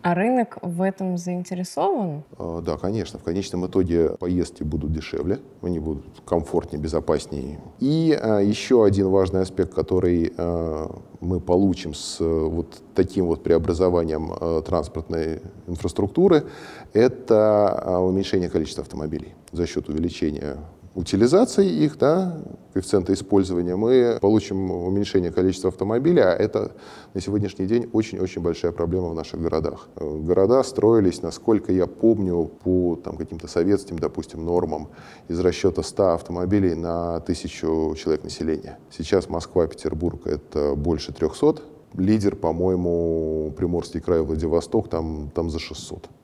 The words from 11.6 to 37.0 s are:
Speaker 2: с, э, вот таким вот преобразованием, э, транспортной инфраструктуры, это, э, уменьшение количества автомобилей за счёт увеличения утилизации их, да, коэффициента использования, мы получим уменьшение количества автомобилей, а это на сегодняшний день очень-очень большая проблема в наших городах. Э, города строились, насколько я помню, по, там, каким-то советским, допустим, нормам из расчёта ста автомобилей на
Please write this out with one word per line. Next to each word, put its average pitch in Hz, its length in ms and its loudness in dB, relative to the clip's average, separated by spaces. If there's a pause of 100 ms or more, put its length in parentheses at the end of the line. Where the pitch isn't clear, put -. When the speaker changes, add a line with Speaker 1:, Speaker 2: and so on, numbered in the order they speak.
Speaker 2:
с, - 260 -10
э, - 20 0
вот 82 440 0 (280)
таким 92 300 2
вот 82 180 0
преобразованием, 82 960 2
э, 82 260 -2
транспортной 80 760 -4 (240)
инфраструктуры, 101 760 2 (500)
это, 107 880 4
э, 90 140 0
уменьшение 92 520 0
количества 80 340 -2
автомобилей 76 500 -8 (180)
за 82 140 -2
счёт - 240 -6
увеличения 76 680 -4 (380)
утилизации 147 720 4
их, 151 320 0
да, 165 420 2 (320)
коэффициента 95 400 2
использования, 90 640 2
мы 120 440 4
получим 101 520 2
уменьшение 92 600 -2
количества 92 380 2
автомобилей, 123 540 2
а 90 100 4
это 104 380 0 (420)
на 95 80 -4
сегодняшний 98 460 -4
день 117 260 0
очень-очень 95 480 -2
большая 85 300 -2
проблема 85 380 -2
в 82 40 -6
наших 80 260 -8
городах. 80 560 -2
Э, 76 220 -6
города 95 460 4
строились, 104 580 4
насколько 95 500 0
я 92 140 4
помню, 95 600 2 (180)
по, 90 320 2
там, 80 200 -10
каким-то 80 320 -10
советским, 87 520 0
допустим, 80 440 -6
нормам 80 440 -2 (400)
из 85 120 -2
расчёта 90 440 2
ста 92 320 2
автомобилей 90 580 0
на 85 460 -4